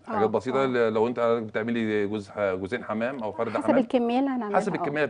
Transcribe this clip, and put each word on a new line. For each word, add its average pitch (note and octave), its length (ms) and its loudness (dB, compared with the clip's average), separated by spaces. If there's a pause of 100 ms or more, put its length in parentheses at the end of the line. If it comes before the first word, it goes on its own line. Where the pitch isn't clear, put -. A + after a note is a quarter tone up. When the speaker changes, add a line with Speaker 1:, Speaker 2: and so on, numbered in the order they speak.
Speaker 1:
آه، - 40 -8
Speaker 2:
حاجات G#2+ 180 2
بسيطة. B2 320 0
Speaker 1:
آه. C3+ 40 2
Speaker 2:
ل-، A#2+ 260 2
لو A2 140 4
أنت A#2+ 140 -2
بتعملي A2+ 840 0
جوز G2+ 240 -4
ح-، - 100 -8
جوزين G2 440 -2
حمام A#2 380 -4
أو G#2 100 -4
فرد A#2 160 -2
Speaker 1:
حسب G#2+ 160 -2
Speaker 2:
حمام، - 140 4
Speaker 1:
الكمية A#3+ 400 2
اللي C#4 120 0
هنعملها، A3 260 -2
Speaker 2:
حسب F#3+ 180 0
Speaker 1:
آه. - 40 -2
Speaker 2:
الكمية D3+ 240 -2
اللي C#3+ 80 2